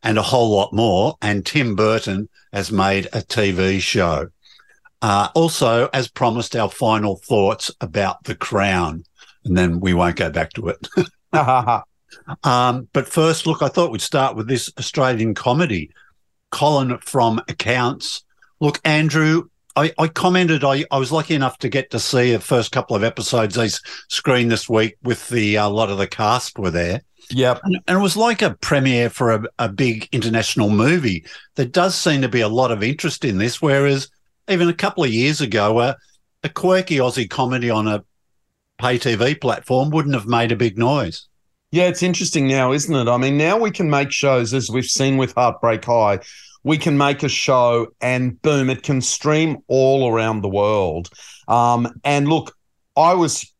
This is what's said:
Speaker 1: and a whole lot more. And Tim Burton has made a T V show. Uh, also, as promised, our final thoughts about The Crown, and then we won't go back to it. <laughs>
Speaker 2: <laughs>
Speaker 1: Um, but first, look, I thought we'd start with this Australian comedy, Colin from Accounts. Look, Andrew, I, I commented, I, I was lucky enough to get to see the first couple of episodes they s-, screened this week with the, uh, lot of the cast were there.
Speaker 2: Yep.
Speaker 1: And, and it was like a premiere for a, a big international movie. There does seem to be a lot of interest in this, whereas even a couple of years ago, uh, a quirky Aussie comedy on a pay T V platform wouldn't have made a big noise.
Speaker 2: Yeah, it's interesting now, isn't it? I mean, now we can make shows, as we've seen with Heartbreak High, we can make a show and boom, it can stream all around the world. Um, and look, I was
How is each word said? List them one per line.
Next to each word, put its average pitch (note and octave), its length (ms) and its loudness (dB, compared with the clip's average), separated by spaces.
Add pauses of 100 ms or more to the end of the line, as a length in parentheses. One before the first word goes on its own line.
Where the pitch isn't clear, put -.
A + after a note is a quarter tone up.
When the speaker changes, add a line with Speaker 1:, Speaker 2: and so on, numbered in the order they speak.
Speaker 1:
and A2 160 0
a G#2+ 40 2
whole A#2 340 4
lot G2 160 2
more. G#2 500 2
And G2+ 240 -2
Tim B2 300 0
Burton G#2+ 540 0 (240)
has G2+ 180 -4
made G2 400 0
a A2 100 -4
T G2+ 300 0
V F#2+ 300 0
show. E2+ 480 0 (720)
Uh, G2+ 340 2
also, C#3 560 2
as B2+ 160 -2
promised, A#2+ 480 -2
our G#2+ 140 0
final G#2+ 480 0
thoughts - 520 0 (120)
about F#2+ 420 -4
The A2 120 -8
Crown, F2+ 680 -2 (400)
and F2+ 140 0
then F2 240 0
we F#2 120 2
won't F2 220 2
go E2+ 140 -2
back - 240 -4
to G#2 160 -8
it. - 260 -10
<laughs> - 140 0 (240)
Speaker 2:
<laughs> B2+ 500 2 (600)
Speaker 1:
Um, B2 480 0
but C#3 160 -2
first, D#3+ 360 0
look, D#3 160 0
I D3 60 0
thought E3+ 240 0
we'd G#2+ 80 -8
start C3 380 -2
with A2 100 -6
this B2 320 -4
Australian A2+ 560 0
comedy, B2 560 -2 (580)
Colin C3+ 500 0
from A2+ 400 0 (100)
Accounts. - 760 -2 (380)
Look, D3 240 0
Andrew, D#3 640 2 (260)
I, D#3 240 2
I D#3+ 80 2
commented, F3 560 0
I, C#3 280 0
I C#3 60 0
was C3+ 140 -2
lucky D#3 240 -2
enough C3+ 220 -2
to C3 120 -4
get C3 220 -4
to A#2 80 -4
see B2 320 0
the A2+ 80 0
first A#2 320 0
couple A#2+ 240 -4
of G2+ 80 0
episodes A2 520 -2
they A#2 100 0
s-, G2+ 160 -4 (260)
screened B2 420 0
this A2+ 200 -2
week A2 340 0
with A#2+ 240 -4
the, G#2+ 300 0
uh, G#2 120 0
lot G#2 200 0
of G2 80 -4
the G2 100 -2
cast A2+ 500 -2
were F#2+ 140 -2
there. E2+ 300 -2 (300)
Speaker 2:
Yep. B2+ 320 0
Speaker 1:
And, F#3 240 -2
and F3+ 120 2
it - 20 2
was F#3+ 160 0
like A3+ 240 2
a E3+ 140 0
premiere C3 560 0
for A#2+ 200 0
a, A2 120 0 (160)
a A#2 100 -2
big A2 420 -4
international A2 600 0
movie. A2+ 540 2 (300)
There C3+ 120 -2
does F3+ 260 0
seem C#3+ 300 0
to B2+ 40 -2
be A#2+ 140 0
a G#2+ 60 2
lot A#2+ 240 2
of G#2 100 -2
interest C3+ 420 -4
in A2 140 -2
this, G2 240 -2
whereas C#3 480 2 (380)
even F3+ 200 2
a E3+ 60 0
couple F#3 300 -2
of C3 80 0
years C3 280 0
ago, A2 380 2
uh, B2 160 2 (500)
a - 60 -4
quirky F#3 480 0
Aussie B2 320 0
comedy B2 400 -2
on G#2+ 180 0
a G#2 160 -4 (760)
pay B2+ 180 0
T A#2+ 160 0
V A#2+ 220 0
platform C3 560 -2
wouldn't D3 240 0
have G#2+ 100 -4
made A#2 260 0
a A2+ 40 0
big G#2 200 -2
noise. A#2 520 -2 (440)
Speaker 2:
Yeah, F3+ 160 2
it's F3 140 -2
interesting E3+ 460 0
now, C3 240 2
isn't D3 240 -2
it? B2 120 0
I A#2+ 100 2
mean, C3+ 200 0
now E3+ 220 2
we A3+ 100 0
can F3 220 -2
make C#3+ 200 0
shows, B2+ 440 0
as A#2+ 160 -4
we've A#2+ 140 -2
seen C3+ 320 0
with C3 180 -2
Heartbreak A#2 500 0
High, G#2+ 360 2 (420)
we D3+ 160 2
can D3 180 2
make C#3+ 240 2
a C#3+ 80 -2
show A#2+ 600 2 (120)
and B2+ 400 -2
boom, C#3 300 2
it B2+ 100 -6
can C3+ 200 -2
stream D3+ 680 0
all C3+ 440 4
around A2 300 0
the G2 80 -4
world. F#2+ 600 0 (380)
Um, A#2+ 560 0
and C#3+ 240 0
look, - 300 -2 (400)
I E3 160 4
was E3+ 460 -2